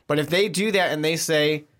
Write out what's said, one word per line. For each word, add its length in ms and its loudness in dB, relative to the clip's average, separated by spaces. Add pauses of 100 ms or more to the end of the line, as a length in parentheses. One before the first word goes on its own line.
But 120 0
if 120 -4
they 180 2
do 240 -2
that 180 2
and 140 -2
they 120 0
say, 480 0 (160)